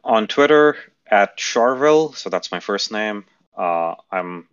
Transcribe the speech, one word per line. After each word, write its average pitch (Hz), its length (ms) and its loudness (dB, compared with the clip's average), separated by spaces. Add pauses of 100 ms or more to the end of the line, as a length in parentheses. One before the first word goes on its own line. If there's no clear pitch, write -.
on 110 240 0
Twitter 147 500 4 (300)
at 101 300 2
Charvel, 139 760 2
so - 140 -10
that's - 220 -6
my 90 80 -6
first - 320 -6
name. 107 340 -6 (320)
Uh, 85 380 -2 (160)
I'm 90 420 -6